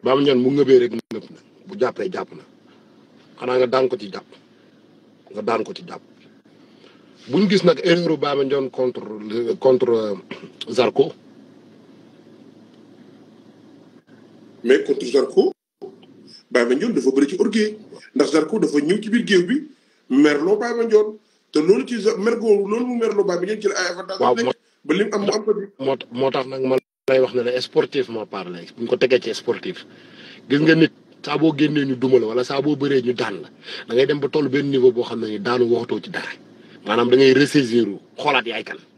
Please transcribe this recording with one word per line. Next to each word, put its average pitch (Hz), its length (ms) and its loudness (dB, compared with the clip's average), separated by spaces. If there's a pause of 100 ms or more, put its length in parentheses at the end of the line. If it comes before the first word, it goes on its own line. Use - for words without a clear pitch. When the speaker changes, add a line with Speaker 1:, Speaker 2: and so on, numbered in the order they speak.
Speaker 1:
Baye 127 140 2
Mandione 139 260 4
bu 131 80 2
ngëbee 135 280 6
rek 120 140 2
ngëb 113 380 -10
na, - 80 -20 (280)
bu 101 120 -16
jàppee 107 320 -4
jàpp 90 240 -10
na. 76 80 -20 (960)
Xanaa 127 200 -2
nga 127 80 4
daan 131 220 2
ko 127 80 -2
ci 107 160 -12
jàpp, 104 140 -14 (1080)
nga 104 80 -10
daan 110 220 -2
ko 101 100 -12
ci - 120 -16
jàpp. - 160 -16 (1300)
Buñ 180 220 2
gis 196 140 2
nag 160 200 4
erreur 170 320 2
Baye 143 200 -2
Mandione 135 340 -2
contre 127 340 -4 (160)
le, 117 340 -4
contre, 127 360 4
euh, 107 240 0 (560)
Zarko. 120 420 2 (3500)
Speaker 2:
Mais 127 200 4
contre 139 220 -2
Zarko, 139 460 0 (960)
Baye 120 160 0
Mandione 160 280 -2
dafa 131 160 0
bëri 135 180 0
ci 185 100 -8
orgueil, 214 400 -2 (360)
ndax - 180 0
Zarko 156 260 0
dafa 147 220 0
ñëw 180 220 -2
ci 220 80 -10
biir 208 160 0
géew 180 200 4
bi, 269 220 -4 (400)
merloo 147 480 4
Baye 233 180 -4
Mandione. 214 440 2 (340)
Te 156 80 2
loolu 208 260 4
ci 233 140 -6
Za-, 202 160 0
mer 214 220 0
googu, 202 300 2
loolu 240 180 -2
mu 247 120 -4
merloo 208 260 0
Baye 175 160 -2
Mandione 202 200 -4
ci 202 80 0
la 202 100 -2
ay 180 140 -2
avantage 185 280 -10
Speaker 1:
Waaw, - 140 2
Speaker 2:
nekk, 233 100 -2
Speaker 1:
moo 254 80 0 (320)
Speaker 2:
ba 147 100 -2
lim 202 180 0
am, 202 120 -2
mu 202 80 0
am 214 120 -4
ko 214 80 0
di. 196 140 -4 (120)
Speaker 1:
moo, 135 180 -2 (160)
moo 131 180 0
tax 127 160 -4
nag 131 160 -8
man 131 160 0 (300)
lay 131 120 4
wax 120 140 0
ne 120 80 0
la 123 180 -2
sportivement 120 680 -2
parlé, 87 400 -12 (100)
buñ 120 100 -6
ko 113 100 0
tegee 123 240 2
ci 110 140 -6
sportif, - 520 -6 (640)
gis 139 120 2
nga 160 140 6
nit, 160 180 4 (320)
saa 143 140 -4
boo 156 180 2
génnee 147 280 0
ñu 131 120 -4
duma 127 220 4
la, 113 80 2
wala 120 180 -2
saa 139 180 -4
boo 147 140 0
bëree 139 260 0
ñu 123 120 -2
daan 107 280 -6
la, 90 60 -18 (400)
da 117 60 -6
ngay 135 120 4
dem 147 140 -2
ba 139 80 -4
tollu 147 200 0
benn 139 220 -2
niveau 127 220 6
boo 120 120 -2
xam 117 160 -8
ne 113 80 -6
ni 107 120 -6
daanu 120 320 0
waxatoo 117 280 -2
ci 101 100 -16
dara. - 180 -10 (580)
Maanaam 117 240 0
da 127 60 6
ngay 135 180 8
ressaisir 123 540 2
wu, 95 100 -8 (180)
xoolaat 131 300 0
yaay 110 180 -8
kan. - 140 -14 (200)